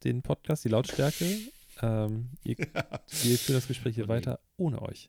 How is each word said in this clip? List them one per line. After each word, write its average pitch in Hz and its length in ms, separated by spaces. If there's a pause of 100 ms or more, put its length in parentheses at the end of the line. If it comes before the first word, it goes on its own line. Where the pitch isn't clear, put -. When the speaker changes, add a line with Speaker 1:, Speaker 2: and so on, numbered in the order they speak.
Speaker 1:
den 123 200
Podcast, - 420
die 120 60
Lautstärke. 151 680 (440)
Ähm, 110 480 (120)
ihr, 120 140
Speaker 2:
<laughs> - 180
Ja. - 260 (220)
Speaker 1:
wir 120 160
führen 135 200
das 127 100
Gespräch 120 280
hier 113 80
Speaker 2:
Oh - 20
nee. 110 80
Speaker 1:
weiter 123 260 (160)
ohne 165 260
euch. - 260